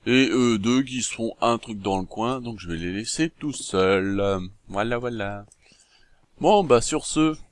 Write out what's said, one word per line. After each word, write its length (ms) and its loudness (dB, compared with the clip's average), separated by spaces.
Et 260 4
eux 260 2
deux 260 2
qui 180 -6
se 120 -6
font 260 -6
un 180 2
truc 220 -10
dans 200 -2
le 60 -4
coin, 360 -4
donc 180 -10
je 80 -12
vais 80 -4
les 160 -6
laisser 380 -4
tout 240 -8
seuls. 960 0
Voilà, 300 -2
voilà. 480 -8
Bon, 240 4
bah 160 6
sur 240 -2
ce 320 2